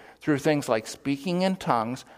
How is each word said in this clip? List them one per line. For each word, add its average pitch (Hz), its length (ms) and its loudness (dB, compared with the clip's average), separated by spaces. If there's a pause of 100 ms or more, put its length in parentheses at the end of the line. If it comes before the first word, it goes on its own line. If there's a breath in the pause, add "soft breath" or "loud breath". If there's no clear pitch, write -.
(200 loud breath)
through 147 180 2
things 147 300 2
like 113 180 2
speaking 156 560 -2
in 190 140 2
tongues, 120 480 -2 (140)